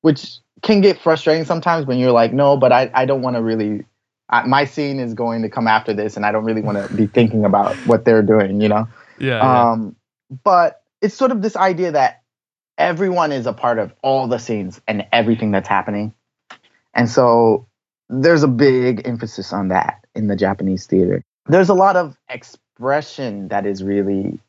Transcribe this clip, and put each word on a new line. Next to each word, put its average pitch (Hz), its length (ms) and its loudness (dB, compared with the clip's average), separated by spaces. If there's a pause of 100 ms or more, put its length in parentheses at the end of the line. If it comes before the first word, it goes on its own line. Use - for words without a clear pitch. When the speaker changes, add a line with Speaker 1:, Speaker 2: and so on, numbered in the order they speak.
Speaker 1:
which - 340 0 (260)
can 208 200 2
get 190 160 4
frustrating 160 480 0
sometimes 165 400 -2
when 127 100 -2
you're 127 160 2
like, 117 220 2
"No, 139 240 2
but 127 140 4
I, 127 200 2
I 131 140 0
don't 135 160 -2
wanna 123 180 -4
really, 110 460 -4 (420)
I, 120 180 0
my 139 200 2
scene 139 340 -6
is 117 140 -6
going 117 260 -4
to 110 80 -4
come 117 180 -4
after 110 280 0
this, 104 240 -6
and 104 80 -4
I 104 60 0
don't 110 120 -2
really 110 160 -2
wanna 104 340 -6
be 107 120 0
thinking 107 400 2
about 101 280 2 (120)
what 117 180 2
they're 113 180 6
doing," 101 380 2
you 107 80 2
know? 107 180 0 (320)
Speaker 2:
Yeah, 131 200 -2
yeah. 123 320 4
Speaker 1:
Um, 113 260 -6 (480)
but 180 380 2 (180)
it's 202 140 -2
sort 262 180 0
of 214 80 -4
this 208 160 -4
idea 180 360 0
that 135 280 0 (560)
everyone 170 560 0
is 127 140 -4
a 113 80 -4
part 120 240 -2
of 101 240 -6
all 135 240 0
the 120 120 -2
scenes 104 480 -8
and 104 240 -4
everything 113 420 0
that's 95 160 -2
happening. 104 440 -4 (800)
And 120 160 0
so 117 580 2 (460)
there's 147 300 4
a 143 60 2
big 127 580 2
emphasis 113 480 -10
on 98 140 -4
that - 360 -4 (120)
in 110 100 -4
the 101 100 0
Japanese 95 480 -4
theater. 92 380 0 (240)
There's 180 240 4
a 196 40 4
lot 190 220 4
of 160 220 -4 (100)
expression 127 1200 -8
that 101 160 -4
is 95 200 -6
really 98 540 -2 (100)